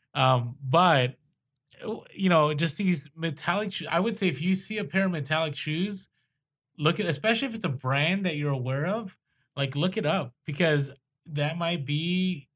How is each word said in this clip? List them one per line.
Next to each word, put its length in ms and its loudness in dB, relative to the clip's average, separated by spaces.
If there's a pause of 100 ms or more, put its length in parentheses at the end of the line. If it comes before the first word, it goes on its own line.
(140)
Um, 480 2
but, 540 4 (960)
you 140 0
know, 240 6
just 240 -2
these 400 0
metallic 560 -4
shoes. 180 -8
I 80 0
would 200 0
say 100 0
if 140 -2
you 120 2
see 220 -4
a 80 -4
pair 220 0
of 40 0
metallic 440 -2
shoes, 560 -4 (680)
look 240 2
at, 60 -2
especially 420 0
if 60 -8
it's 100 -6
a 60 -2
brand 560 0
that 100 -2
you're 160 -2
aware 340 -2
of, 300 -4 (400)
like, 180 -2
look 220 0
it 80 0
up 300 -2 (100)
because 460 2 (340)
that 320 -4
might 300 -2
be 680 -2